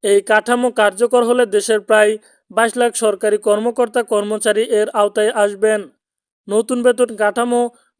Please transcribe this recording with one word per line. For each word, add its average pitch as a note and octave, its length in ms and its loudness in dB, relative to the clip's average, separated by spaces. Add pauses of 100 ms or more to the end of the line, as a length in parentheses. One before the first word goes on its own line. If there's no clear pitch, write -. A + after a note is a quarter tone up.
এই G3+ 180 4
কাঠামো A#3+ 500 0
কার্যকর A3+ 520 0
হলে B3 220 2
দেশের G#3 360 -2
প্রায় G#3+ 300 2 (400)
বাইশ A3 240 0
লাখ A#3+ 200 0
সরকারি G#3 420 0
কর্মকর্তা A3+ 680 -2
কর্মচারী G#3 680 -2
এর G#3+ 240 0
আওতায় G#3 420 0
আসবেন। G#3 460 0 (640)
নতুন A3 360 -2
বেতন A#3+ 320 2
কাঠামো A#3+ 460 -2 (380)